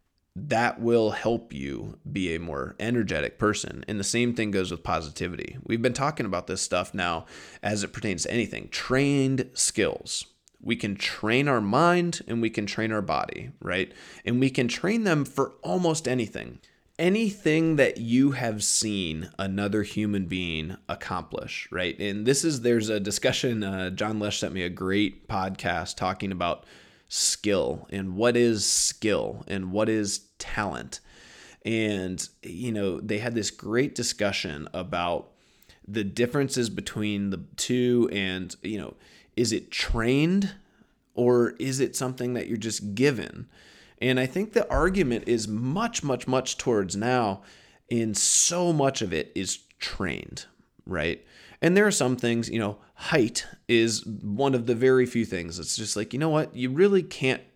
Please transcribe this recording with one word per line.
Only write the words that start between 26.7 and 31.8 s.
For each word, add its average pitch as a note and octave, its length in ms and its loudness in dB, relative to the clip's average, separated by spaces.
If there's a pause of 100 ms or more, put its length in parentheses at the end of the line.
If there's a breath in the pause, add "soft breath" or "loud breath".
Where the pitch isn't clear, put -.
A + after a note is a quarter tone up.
skill - 800 0
and F#2+ 280 -6
what A#2 180 4
is A#2 300 4
skill - 800 0
and F#2 240 -6
what G#2+ 160 2
is G#2+ 400 0 (120)
talent. F2+ 600 -6 (640 loud breath)
And, G2+ 640 -2 (160)